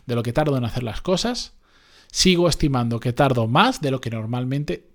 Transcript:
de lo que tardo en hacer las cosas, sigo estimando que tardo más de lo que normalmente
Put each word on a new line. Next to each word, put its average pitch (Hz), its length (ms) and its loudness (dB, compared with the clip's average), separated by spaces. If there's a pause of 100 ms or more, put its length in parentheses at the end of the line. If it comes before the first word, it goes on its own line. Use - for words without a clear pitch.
de 120 100 -4
lo 117 80 0
que 117 120 -4
tardo 147 240 2
en 120 80 -2
hacer 127 160 -4
las 110 180 -6
cosas, 208 540 -2 (580)
sigo 175 360 4
estimando 120 520 0
que 123 120 -2
tardo 123 360 2
más 196 320 2
de 143 100 -2
lo 131 100 -4
que 113 100 -8
normalmente 127 840 -6